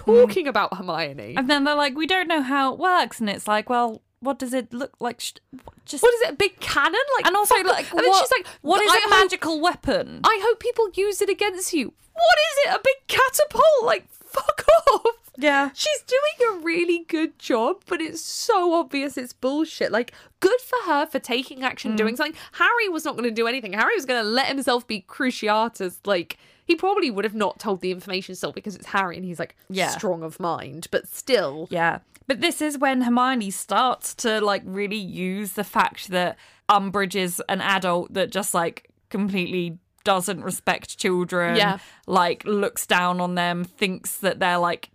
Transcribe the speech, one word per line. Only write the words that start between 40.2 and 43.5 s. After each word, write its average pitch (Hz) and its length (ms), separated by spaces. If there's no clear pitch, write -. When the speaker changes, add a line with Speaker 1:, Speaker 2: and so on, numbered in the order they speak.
Speaker 2:
respect - 560
children, 180 580
Speaker 1:
Yeah. 202 220
Speaker 2:
like, 180 380
looks 202 420
down 180 360
on 180 140
them, 175 280